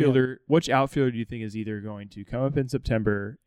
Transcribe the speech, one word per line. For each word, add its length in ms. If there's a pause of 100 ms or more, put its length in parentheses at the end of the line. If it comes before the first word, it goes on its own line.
(100)
outfielder, 360
which 220
outfielder 440
do 60
you 60
think 200
is 120
either 240
going 300
to 140
come 180
up 140
in 120
September, 800